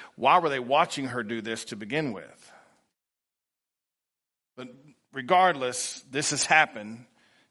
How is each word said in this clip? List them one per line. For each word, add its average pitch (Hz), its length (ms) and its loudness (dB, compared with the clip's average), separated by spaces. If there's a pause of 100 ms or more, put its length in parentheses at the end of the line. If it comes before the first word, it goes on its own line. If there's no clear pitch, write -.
(160)
why 147 240 6
were 165 100 0
they 139 80 -2
watching 139 500 0
her 120 140 -6
do 113 200 -6
this 113 240 -8
to 117 100 -12
begin 120 360 -4
with? - 400 -16 (2000)
But 127 140 -16 (440)
regardless, 135 960 2
this 147 220 -2
has 139 120 -2
happened. 120 640 0 (460)